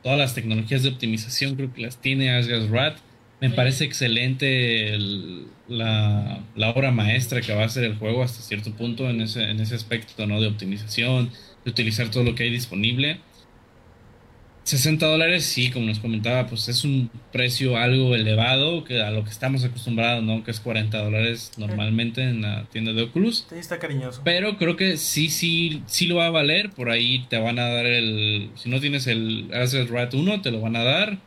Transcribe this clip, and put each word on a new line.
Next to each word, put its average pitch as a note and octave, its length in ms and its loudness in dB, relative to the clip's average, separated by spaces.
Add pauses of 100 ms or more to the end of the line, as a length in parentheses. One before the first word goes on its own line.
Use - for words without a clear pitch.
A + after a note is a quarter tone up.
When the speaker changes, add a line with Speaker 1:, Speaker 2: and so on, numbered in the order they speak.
Speaker 1:
Todas C3 160 2
las C3 160 0
tecnologías A2 480 0
de C3+ 60 2
optimización B2 640 -4
creo C3 180 -6
que - 80 -12
las A#2 180 -10
tiene C3+ 360 2
Asgard's A#2 340 0
Wrath. C3+ 300 0 (420)
Me C3 80 4
Speaker 2:
Sí. B2 60 0
Speaker 1:
parece C3 300 2
excelente B2 1080 0
el, G2 540 -6 (220)
la, G#2+ 720 0 (140)
la A2 160 0
obra C3 200 2
maestra A#2 480 2
que A2 160 -4
va G#2+ 80 2
a A2+ 60 2
ser B2 160 0
el G#2+ 100 -2
juego A2 260 0
hasta B2 200 -2
cierto G#2 320 -6
punto A#2 360 -4
en A2+ 120 0
ese, A2 280 -2
en G#2+ 120 -2
ese A2+ 140 -2
aspecto, A2+ 520 -6
¿no? G#2 140 0
de A2 60 2
optimización, G#2+ 800 0 (340)
de B2 80 -4
utilizar A2+ 380 0
todo B2 160 2
lo A#2+ 100 2
que A#2 80 -2
hay A#2+ 60 2
disponible. A#2+ 720 -2 (1400)
Sesenta D#3 440 2
dólares, D#3+ 380 4
sí, B2+ 260 0
como B2 140 -2
nos G#2+ 140 0
comentaba, A#2 480 0
pues - 200 -6
es A#2+ 160 0
un C3+ 260 2 (220)
precio B2 460 0
algo B2+ 360 4
elevado B2+ 680 2
que B2 180 -2
a G#2+ 80 0
lo G#2+ 140 0
que G#2+ 60 -4
estamos C3 340 0
acostumbrados, A#2+ 580 0
¿no? A2 220 0
Que A#2+ 80 -6
es G#2+ 80 -6
cuarenta A2 420 -2
dólares A2 540 0
Speaker 3:
Sí. A2 60 -10
Speaker 1:
normalmente A2 600 0
en B2 200 0
la G#2+ 240 -4
tienda A2+ 260 -4
de A2+ 120 0
Oculus. G3+ 460 0
Speaker 3:
Sí, E3 60 -16
está E3+ 240 -8
cariñoso. C3+ 460 -6
Speaker 1:
Pero F#3+ 320 2
creo E3+ 180 2
que F#3 220 2
sí, D3+ 320 0
sí, E3 580 0
sí - 200 0
lo F3 100 2
va E3+ 100 4
a - 20 2
valer. E3 420 2
Por A#2+ 200 -4
ahí B2 380 2
te A#2 100 0
van A#2 180 0
a A#2+ 120 0
dar A#2+ 180 0
el, G#2+ 680 0
si - 140 -8
no C3 120 0
tienes C#3+ 260 0
el A2 460 -2
Asgard's B2+ 360 0
Wrath B2 240 -2
uno, F#3+ 280 2
te C3 100 -2
lo A2+ 80 -2
van A2+ 160 0
a A#2 80 0
dar. F#3+ 440 2